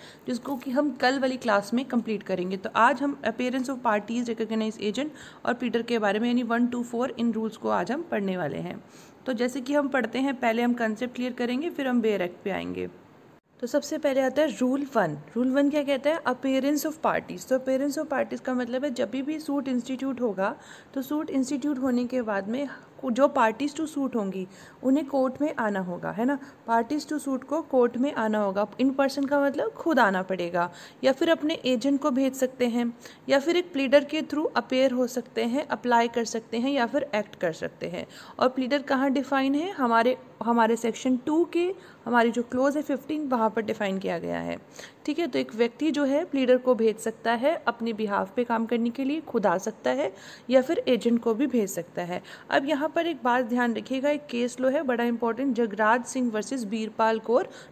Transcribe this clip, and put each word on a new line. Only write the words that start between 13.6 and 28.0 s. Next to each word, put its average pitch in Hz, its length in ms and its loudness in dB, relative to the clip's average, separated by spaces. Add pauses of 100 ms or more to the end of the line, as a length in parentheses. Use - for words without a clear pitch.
सबसे 294 300 -2
पहले 269 240 2
आता 262 200 2
है 285 160 2
rule 269 280 0 (100)
one। 165 220 2 (180)
Rule 254 160 2
one 285 180 4
क्या 294 140 2
कहता 277 260 0
है? 330 140 0
Appearance 269 600 0
of 302 160 -4
parties। 175 460 -2
तो 262 100 2
appearance 262 420 0
of 302 140 -4
parties 240 260 -2
का 254 140 -4
मतलब 247 300 -2
है 294 100 -2
जब 233 180 -2
भी 277 280 -4
suit 277 280 -2
institute 254 540 -2
होगा, 208 340 0 (380)
तो 269 80 -2
suit 302 280 -4
institute 269 500 0
होने 247 260 0
के 254 160 -2
बाद 202 260 -2
में 262 200 -4 (380)
जो 262 220 6 (100)
parties 247 380 2
to 320 140 -4
suit 262 260 -4
होंगी 190 320 -4 (360)
उन्हें 269 220 4
court 262 360 0
में 302 140 0
आना 208 240 0
होगा, 175 320 -4
है 202 140 -2
ना। 277 120 2 (320)
Parties 233 360 2
to 302 140 -4
suit 262 240 -4
को 311 180 -2
court 247 360 2
में 277 160 0